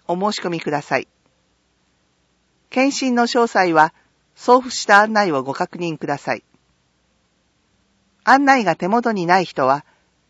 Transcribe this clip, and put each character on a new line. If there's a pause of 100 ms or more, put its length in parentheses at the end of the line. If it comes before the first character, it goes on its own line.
お
申
し
込
み
く
だ
さ
い。 (1600)
健
診
の
詳
細
は、 (400)
送
付
し
た
案
内
を
ご
確
認
く
だ
さ
い。 (1800)
案
内
が
手
元
に
な
い
人
は、 (440)